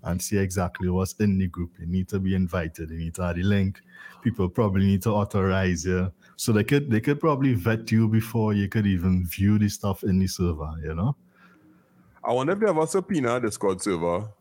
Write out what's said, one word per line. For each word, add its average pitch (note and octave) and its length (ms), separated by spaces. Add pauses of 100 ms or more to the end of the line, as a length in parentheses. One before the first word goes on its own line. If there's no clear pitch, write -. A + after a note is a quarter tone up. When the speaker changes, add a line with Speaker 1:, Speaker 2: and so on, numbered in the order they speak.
Speaker 1:
and F2 180
see - 160
exactly F#2 520
what's F#2 240
in G#2 240
the F#2+ 100
group. F2 320
You E2 60
need F2+ 240
to G2+ 100
be F#2+ 160
invited. E2+ 540
You D#2+ 80
need E2 180
to F#2 80
have F2 140
the F2 60
link. G2 360 (420)
People F#2+ 280
probably G2 360
need G2 180
to A2+ 80
authorize F#2+ 760
you. F2+ 260 (240)
So - 160
they G#2 140
could, C#3+ 260
they G#2+ 80
could C#3+ 220
probably C#3 320
vet A2 360
you A2 200
before A2 440
you G2+ 140
could G#2 180
even F#2 400
view G2+ 320
the G#2 120
stuff - 340
in F#2+ 160
the F#2+ 80
server, D#2+ 440 (120)
you D#2 100
know? G#2+ 220 (1080)
Speaker 2:
I A#2 100
wonder C3 180
if G3+ 80
they G#3+ 80
have E3+ 100
a D#3 80
subpoena D3 540
Discord G2+ 420
server. F2 460 (140)